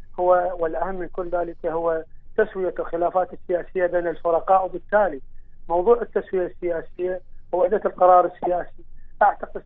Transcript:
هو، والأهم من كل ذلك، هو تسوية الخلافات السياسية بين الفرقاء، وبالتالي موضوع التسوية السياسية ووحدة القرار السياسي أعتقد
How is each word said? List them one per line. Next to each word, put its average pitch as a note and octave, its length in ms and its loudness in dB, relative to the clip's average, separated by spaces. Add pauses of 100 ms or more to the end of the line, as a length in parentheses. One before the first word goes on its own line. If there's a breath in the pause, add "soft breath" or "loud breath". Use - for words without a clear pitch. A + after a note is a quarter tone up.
(200)
هو، F3+ 400 4
والأهم E3 360 -2
من F3 120 -6
كل F3+ 220 -6
ذلك، F3 360 -4
هو E3 380 -2 (340)
تسوية F#3+ 420 -2
الخلافات F3 540 0
السياسية F3+ 520 -2
بين F3 220 0
الفرقاء، E3+ 580 2
وبالتالي F3+ 560 0 (480)
موضوع A#3 320 4
التسوية G3 440 -2
السياسية F3 760 -4 (300)
ووحدة F#3 340 2
القرار F3+ 400 8
السياسي F3 580 -4 (380)
أعتقد - 440 0